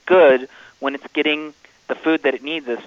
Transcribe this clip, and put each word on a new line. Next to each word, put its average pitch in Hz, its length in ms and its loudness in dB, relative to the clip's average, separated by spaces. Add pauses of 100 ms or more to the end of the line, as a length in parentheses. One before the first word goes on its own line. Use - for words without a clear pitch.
good 151 420 4 (300)
when 139 160 -8
it's 135 140 -14
getting 151 460 -6 (340)
the 135 80 -6
food 160 260 -2
that 131 120 -2
it 120 100 -12
needs 147 240 -10
as 117 180 -6